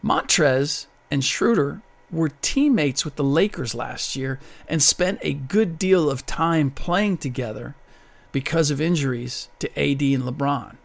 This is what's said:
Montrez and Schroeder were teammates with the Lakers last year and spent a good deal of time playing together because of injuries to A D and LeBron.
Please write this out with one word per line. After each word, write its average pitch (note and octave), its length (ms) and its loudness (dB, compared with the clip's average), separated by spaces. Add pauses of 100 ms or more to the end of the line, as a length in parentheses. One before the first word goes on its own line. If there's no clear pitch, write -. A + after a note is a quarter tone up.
Montrez - 840 0 (220)
and C#3 140 0
Schroeder E3 580 2 (300)
were D#3+ 200 0 (100)
teammates G#3+ 640 2
with D3+ 120 -8
the C#3+ 60 0
Lakers C#3+ 520 0
last - 400 -6
year C3 240 -6 (280)
and D#3+ 140 0
spent F#3 400 2
a D#3 120 0
good E3 440 0
deal F#3 320 4
of C3+ 160 -4
time D#3+ 460 2
playing F#3 460 0
together A#2+ 580 -6 (560)
because D3 400 0
of C#3+ 100 -2
injuries C3+ 680 -2 (100)
to - 100 -4 (100)
A C#3+ 140 2
D C#3 220 2
and B2+ 80 0
LeBron. B2+ 600 -4